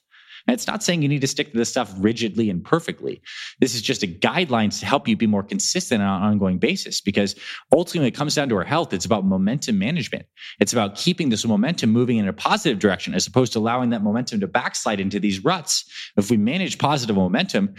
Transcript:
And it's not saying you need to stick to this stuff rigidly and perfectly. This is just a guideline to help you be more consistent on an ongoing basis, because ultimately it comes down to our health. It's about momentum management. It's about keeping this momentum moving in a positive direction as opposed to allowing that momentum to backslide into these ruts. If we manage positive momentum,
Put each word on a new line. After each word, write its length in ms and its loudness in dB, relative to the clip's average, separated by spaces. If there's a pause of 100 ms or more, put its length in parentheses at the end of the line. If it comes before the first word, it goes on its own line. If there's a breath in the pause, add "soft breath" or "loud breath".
(460 loud breath)
And 80 2
it's 140 -4
not 140 -6
saying 200 0
you 80 2
need 120 0
to 60 0
stick 240 -4
to 60 -4
this 100 0
stuff 300 -4
rigidly 520 0
and 140 -4
perfectly. 580 -4 (380 loud breath)
This 160 2
is 60 -2
just 200 -2
a 60 -2
guideline 720 0
to 60 -10
help 200 0
you 120 2
be 100 2
more 160 2
consistent 580 0
on 200 2
an 40 0
ongoing 320 2
basis, 440 -2
because 340 0 (380 loud breath)
ultimately 340 0
it 80 -2
comes 200 -4
down 120 0
to 80 0
our 80 0
health. 300 -2
It's 100 -4
about 220 0
momentum 520 0
management. 480 -4 (360 loud breath)
It's 100 2
about 240 0
keeping 320 0
this 180 0
momentum 440 2
moving 260 4
in 140 2
a 40 -2
positive 460 0
direction 340 0
as 140 0
opposed 260 2
to 60 0
allowing 300 0
that 140 0
momentum 360 0
to 80 0
backslide 540 -2
into 180 -2
these 240 -2
ruts. 400 0 (320 loud breath)
If 160 2
we 60 4
manage 400 0
positive 400 2
momentum, 600 0